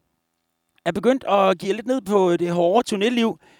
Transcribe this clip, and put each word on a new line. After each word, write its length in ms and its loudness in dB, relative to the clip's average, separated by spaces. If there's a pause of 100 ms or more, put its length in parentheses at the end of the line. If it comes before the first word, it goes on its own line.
(840)
er 80 -2
begyndt 320 0
at 340 2
give 140 -6
lidt 140 -6
ned 140 -2
på 360 0
det 140 -4
hårde 460 0
turnéliv, 400 0 (240)